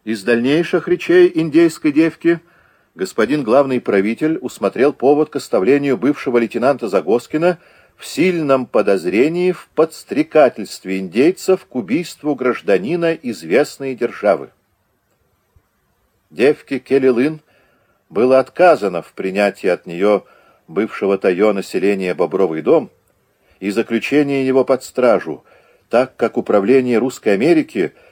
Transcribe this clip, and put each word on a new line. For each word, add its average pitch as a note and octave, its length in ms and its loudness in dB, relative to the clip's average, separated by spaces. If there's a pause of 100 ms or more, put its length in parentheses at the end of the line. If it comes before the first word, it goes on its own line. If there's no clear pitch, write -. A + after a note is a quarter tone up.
Из A2 160 -6
дальнейших C#3 640 0
речей F3 480 4
индейской D#3+ 560 0
девки – E3 500 0 (540)
господин B2 480 -2
главный B2+ 380 2
правитель A#2 600 -2
усмотрел A#2+ 520 -2
повод D3 380 2
к - 60 -10
оставлению B2+ 600 0
бывшего B2 420 -2
лейтенанта A#2 500 -2
Загоскина A#2+ 720 0 (380)
в - 100 -20
сильном D3 600 0
подозрении G#2+ 840 0
в - 240 -10
подстрекательстве D3+ 1300 -2
индейцев D3 640 0
к - 80 -18
убийству C#3+ 640 -4
гражданина B2+ 800 -2
известной B2 800 -4
державы. G2+ 540 -2 (1800)
Девке C3 480 0
Келли C3 300 0
Лын C#3 320 0 (680)
было B2+ 300 2
отказано G#2+ 640 2
в - 100 -20
принятии F#2+ 560 -2
от F2 180 -2
неё F#2 380 0 (440)
бывшего G2 500 -2
тайо G2+ 340 2
населения F#2+ 640 -4
Бобровый E2+ 480 -2
дом C3 280 2 (680)
и G2 120 -4
заключении C3+ 720 -2
его C3 200 2
под C3 200 -2
стражу, G#2+ 600 -2 (440)
так B2+ 280 0
как A#2 200 -2
управление A#2 640 2
Русской A#2+ 320 -2
Америки A2 640 0 (200)